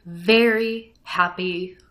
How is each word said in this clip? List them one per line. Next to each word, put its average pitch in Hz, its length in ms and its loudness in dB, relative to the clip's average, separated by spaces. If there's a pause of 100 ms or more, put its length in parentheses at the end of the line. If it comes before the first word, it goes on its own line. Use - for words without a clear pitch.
very 226 880 0 (120)
happy 180 720 -4 (120)